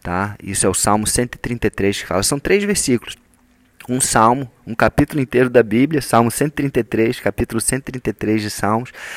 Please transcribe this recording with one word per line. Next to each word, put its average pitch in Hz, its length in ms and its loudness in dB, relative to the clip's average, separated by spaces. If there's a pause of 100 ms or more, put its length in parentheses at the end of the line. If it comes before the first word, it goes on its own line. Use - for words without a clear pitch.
tá? 98 400 -4
Isso 95 240 -2
é 98 40 4
o 90 40 2
Salmo 107 320 2
cento - 300 -2
e - 20 -14
trinta 117 300 -4
e - 20 0
três 98 320 0
que - 60 -12
fala. 92 160 0
São 139 160 0
três 202 240 2
versículos. 185 520 -2 (720)
Um 127 120 -2
salmo, 123 500 2 (160)
um 107 80 -10
capítulo 143 480 0
inteiro 123 280 2
da 120 120 6
Bíblia, 127 400 2
Salmo 117 300 2
cento 147 220 -2
e - 20 -16
trinta 139 240 -2
e 117 40 2
três, 113 360 0
capítulo 113 400 -2
cento 131 300 -4
e - 20 -8
trinta 127 180 -8
e 104 40 0
três 107 280 -2
de 104 80 -4
Salmos. 110 420 -2 (260)